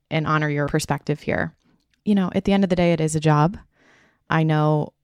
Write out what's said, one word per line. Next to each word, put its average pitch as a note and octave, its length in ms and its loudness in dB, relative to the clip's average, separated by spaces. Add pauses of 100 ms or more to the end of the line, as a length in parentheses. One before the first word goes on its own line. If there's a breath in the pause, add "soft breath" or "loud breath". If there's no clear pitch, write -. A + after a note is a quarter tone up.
(100)
and D#3 160 -2
honor D3+ 240 0
your C#3+ 180 -2
perspective D3 520 -4
here. - 340 -4 (500)
You G#3+ 100 2
know, F#3 200 0
at F#3+ 100 -2
the G3 80 0
end G3 120 2
of F#3 60 0
the F3+ 60 2
day, F3 160 2
it D#3+ 80 0
is D#3 160 -2
a D#3 40 -2
job. D#3 360 2 (720 soft breath)
I D#3+ 140 0
know, D3+ 500 0 (120)